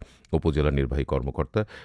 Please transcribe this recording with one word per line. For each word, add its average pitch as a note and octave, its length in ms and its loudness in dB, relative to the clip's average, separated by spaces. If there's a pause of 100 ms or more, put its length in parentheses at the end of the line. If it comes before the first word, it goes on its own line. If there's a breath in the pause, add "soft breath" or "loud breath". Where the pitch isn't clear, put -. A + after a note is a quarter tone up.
(320 loud breath)
উপজেলা D2 400 2
নির্বাহী C#2 320 0
কর্মকর্তা C2+ 600 -2 (200 loud breath)